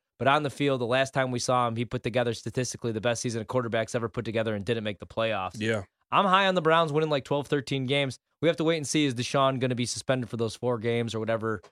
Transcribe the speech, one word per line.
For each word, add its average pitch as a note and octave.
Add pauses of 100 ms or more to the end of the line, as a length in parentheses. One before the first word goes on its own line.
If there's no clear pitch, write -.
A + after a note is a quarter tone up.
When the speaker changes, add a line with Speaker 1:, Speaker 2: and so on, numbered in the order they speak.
(180)
Speaker 1:
But A#2+
on D3
the C#3+
field, C3+
the A#2+
last B2+
time C3
we A#2+
saw B2
him, A#2
he A#2
put A#2+
together A#2+
statistically -
the G#2+
best A#2
season A#2
a -
quarterback's A#2
ever A2+
put A2
together A2
and G2+
didn't A2+
make G#2
the F#2+
playoffs. G#2+
Speaker 2:
Yeah. G#2+ (280)
Speaker 1:
I'm F3
high F#3+
on F#3+
the F3+
Browns D#3+
winning, D#3
like, C#3+
twelve, C#3+
thirteen C3+
games. C#3 (220)
We D3
have E3
to E3
wait E3
and D3
see, D3+
is C3
Deshaun C3+
gonna B2
be A#2+
suspended B2+
for A#2+
those A2+
four A#2+
games A#2
or -
whatever, A2 (120)